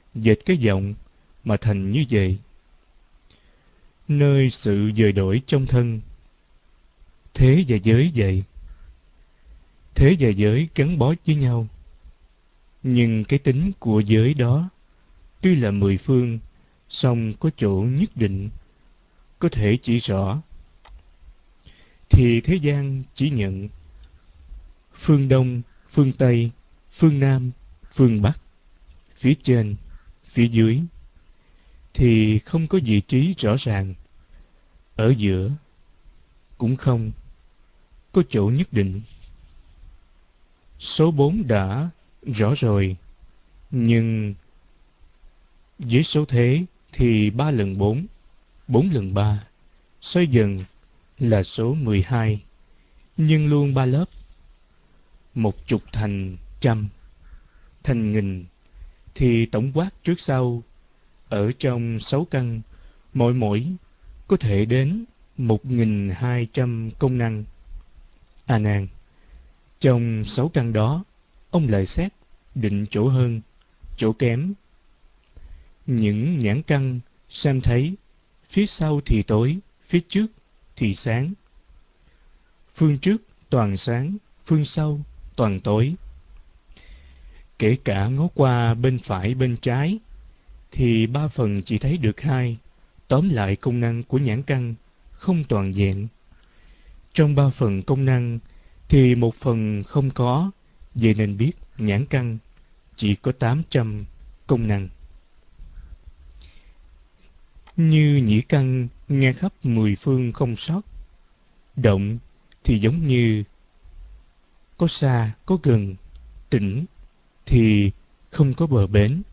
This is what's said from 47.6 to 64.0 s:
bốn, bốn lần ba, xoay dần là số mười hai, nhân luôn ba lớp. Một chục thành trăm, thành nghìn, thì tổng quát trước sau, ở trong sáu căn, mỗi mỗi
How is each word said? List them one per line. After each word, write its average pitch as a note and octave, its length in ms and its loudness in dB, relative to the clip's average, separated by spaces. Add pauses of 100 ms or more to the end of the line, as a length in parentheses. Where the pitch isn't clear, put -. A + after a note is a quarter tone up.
bốn, A2 280 0 (600)
bốn C3 220 2
lần G2+ 240 -2
ba, G#2 300 0 (580)
xoay F3 260 0
dần G2+ 360 2 (560)
là A2+ 240 2
số A2+ 300 -4
mười A2 280 0
hai, A2 400 -2 (760)
nhân D#3 300 2
luôn C#3+ 260 2
ba C3 120 2
lớp. C3+ 200 0 (1300)
Một A2 340 -4
chục A2 140 -2 (100)
thành G2 460 -4 (220)
trăm, A2 300 -2 (960)
thành A2+ 280 -2
nghìn, G2 340 -4 (720)
thì A#2 300 2
tổng A#2 280 -4
quát E3+ 160 -2 (140)
trước F3 160 -2
sau, B2 440 -4 (640)
ở G#2+ 300 -2
trong A#2 400 -4
sáu C#3+ 320 -4
căn, A#2+ 300 -4 (520)
mỗi B2 200 2
mỗi A2+ 340 -2 (600)